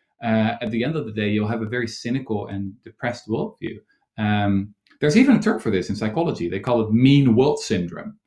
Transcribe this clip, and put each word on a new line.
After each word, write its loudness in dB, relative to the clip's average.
uh, 0
at -6
the -2
end -4
of -4
the -12
day, -2
you'll 0
have -4
a -6
very -4
cynical -6
and -8
depressed -10
worldview. -6
Um, 0
there's 4
even 6
a 2
term 0
for -4
this 0
in -4
psychology. -4
They -4
call 0
it -2
mean 6
world 4
syndrome. -4